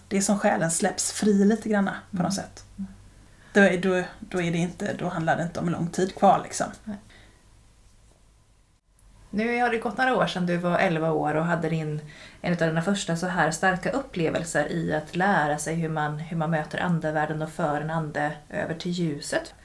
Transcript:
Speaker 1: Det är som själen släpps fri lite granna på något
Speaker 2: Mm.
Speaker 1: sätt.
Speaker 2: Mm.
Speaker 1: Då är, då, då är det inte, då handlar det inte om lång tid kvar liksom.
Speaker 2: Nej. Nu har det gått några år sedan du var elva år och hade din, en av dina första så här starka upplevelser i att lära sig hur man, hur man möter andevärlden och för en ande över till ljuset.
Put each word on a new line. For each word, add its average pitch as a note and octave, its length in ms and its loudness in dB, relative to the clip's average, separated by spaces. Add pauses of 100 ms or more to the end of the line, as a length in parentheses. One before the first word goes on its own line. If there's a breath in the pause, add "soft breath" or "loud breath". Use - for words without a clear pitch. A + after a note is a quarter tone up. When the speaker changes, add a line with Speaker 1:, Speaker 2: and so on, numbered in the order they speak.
Speaker 1:
Det - 80 -2
är G3 40 2
som G3 180 2
själen E3 320 2
släpps - 420 -2
fri G#3 200 4 (120)
lite G#3+ 240 4
granna G3+ 260 2 (160)
på - 60 -8
något F3 60 0
Speaker 2:
Mm. E3+ 100 0
Speaker 1:
sätt. - 320 -8 (140)
Speaker 2:
Mm. G3 100 -10 (640 soft breath)
Speaker 1:
Då G#3 80 6
är, F#3 180 6
då, F3+ 240 2 (180)
då - 220 -4
är E3+ 100 0
det E3+ 60 0
inte, F3+ 400 -2
då F3 100 -4
handlar E3 280 0
det - 60 -2
inte E3+ 180 -4
om E3+ 80 -2
lång E3+ 200 -2
tid F#3 260 -2
kvar F3 300 6
liksom. - 220 -4 (180)
Speaker 2:
Nej. G#3 120 -10 (2250 soft breath)
Nu A#3 320 0
har A#3+ 80 4
det A#3 80 0
gått A3+ 200 -4
några B3+ 180 4
år E3+ 100 4
sedan F3+ 200 -2
du F3 100 2
var F3 220 2
elva D#3+ 340 2
år D3+ 220 0
och D#3 100 2
hade E3 240 0
din, D#3 320 -2 (400 loud breath)
en F3 120 -2
av E3+ 60 0
dina E3 240 2
första G3 340 0
så F3 100 -2
här F3 240 2
starka F3+ 400 0
upplevelser E3 840 -2
i E3 220 -2
att D#3 220 -4
lära E3 420 2
sig D#3+ 160 -4
hur E3 140 -2
man, D3+ 300 -2
hur E3 180 -8
man D#3+ 140 0
möter D#3 280 -2
andevärlden D#3 640 0
och D#3 80 -6
för D3+ 300 -2
en D#3 100 -4
ande D3+ 420 -2 (180)
över D#3 240 -4
till E3+ 180 -6
ljuset. D#3+ 600 -4 (100)